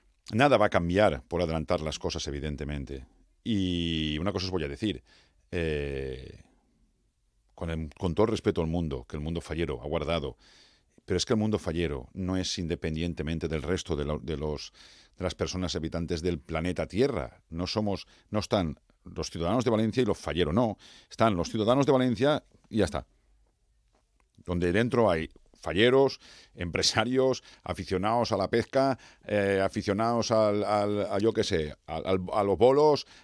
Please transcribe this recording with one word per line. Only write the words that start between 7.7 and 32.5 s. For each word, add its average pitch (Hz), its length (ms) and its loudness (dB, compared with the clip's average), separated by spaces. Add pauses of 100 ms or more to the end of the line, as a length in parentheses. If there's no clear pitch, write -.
el, 80 280 -6
con 87 160 0
todo 107 120 6
el 113 40 0
respeto 101 320 0
al 80 60 0
mundo, 80 380 -2
que - 100 -10
el 73 60 -6
mundo 82 180 -4
fallero 78 420 -4
ha 73 40 -8
guardado, 76 520 -2 (680)
pero 90 140 -2
es - 80 -2
que 127 60 0
el 110 80 2
mundo 107 180 2
fallero 78 560 -4
no 92 220 -4
es 92 220 -4
independientemente 82 880 -4
del 76 140 -4
resto 85 340 -4
de 71 80 -2
lo, 73 140 -4
de 73 180 -6
los, 73 360 -8 (460)
de 90 60 -6
las 90 100 -4
personas 90 400 -4
habitantes 82 480 -4
del 87 160 -2
planeta 80 480 -4
Tierra. 101 640 -2
No 82 160 -6
somos, 101 400 -4 (240)
no 104 80 -2
están 87 400 0 (240)
los 85 280 -8
ciudadanos 95 340 -2
de 123 60 0
Valencia 110 320 0
y 117 40 0
los 101 120 0
falleros, 80 360 -2
no. 110 220 2 (340)
Están 131 240 2
los 85 140 -2
ciudadanos 117 380 2
de 143 60 6
Valencia 127 520 2 (240)
y 107 100 -4
ya 101 60 4
está. 76 220 -4 (1400)
Donde 87 260 0
dentro 113 400 2
hay 80 200 0 (240)
falleros, 123 640 4 (340)
empresarios, 113 880 0 (220)
aficionados 101 640 -2
a 110 60 2
la 95 120 0
pesca, 131 480 2 (300)
eh, 98 380 2
aficionados 107 640 0
al, 107 320 4
al, 104 480 2
a 101 80 -2
yo 110 140 4
qué 107 100 0
sé, 80 320 -2 (120)
al, 80 200 -6
al, 95 140 2 (120)
a 104 120 2
los 98 120 4